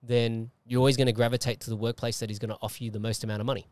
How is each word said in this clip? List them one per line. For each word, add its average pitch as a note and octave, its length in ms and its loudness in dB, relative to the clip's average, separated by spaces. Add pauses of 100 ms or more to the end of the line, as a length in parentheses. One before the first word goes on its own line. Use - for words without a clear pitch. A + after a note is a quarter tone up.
then A#2 500 0 (140)
you're B2 140 0
always C3 180 6
gonna B2+ 140 4
gravitate A#2 500 2
to - 80 -12
the A2+ 60 -2
workplace A#2 440 -2
that G#2+ 120 -6
is G#2 80 -6
gonna A2 220 -6
offer - 220 -6
you A2+ 80 -6
the G#2 80 -6
most A2 240 -2
amount G#2+ 180 -4
of A2 40 -2
money. B2 260 -2